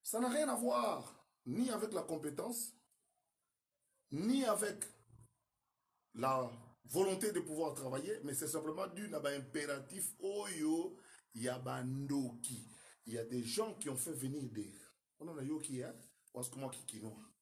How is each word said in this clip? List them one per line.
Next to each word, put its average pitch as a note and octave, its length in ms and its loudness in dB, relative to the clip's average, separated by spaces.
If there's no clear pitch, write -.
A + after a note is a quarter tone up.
Ça - 180 0
n'a B3 100 4
rien C#4+ 200 6
à B3 60 4
voir A#3 680 2
ni G#3+ 240 4
avec G#3+ 240 0
la F3+ 80 2
compétence, D#3 720 -2
ni A#3 340 4
avec G#3 400 4
la C3 360 4
volonté F#3+ 440 4
de F3 80 0
pouvoir D#3 340 0
travailler, C#3 500 -2
mais C#3 120 -2
c'est D#3 120 0
simplement D#3+ 380 -2
dû F#3+ 260 -6
à D#3 60 -2
un C#3 80 -4
impératif C#3+ 960 -2
oyo F#3 760 0
ya B2 240 0
bandoki. B2+ 1120 -2
Il A2+ 60 -4
y A#2 40 -2
a A2+ 80 0
des A#2+ 180 0
gens G#3+ 360 0
qui D3 100 -4
ont C3 80 -2
fait D#3+ 160 -2
venir C3+ 380 -2
des, G2+ 200 -6
on D#3 100 -10
en E3 80 -8
a C#3 80 -4
yo D3+ 140 0
qui, C3 240 -4
hein, C3+ 140 -6
parce B2 160 -6
que B2+ 120 -10
moi C3+ 100 -2
qui - 160 -10
kinois A2 320 -8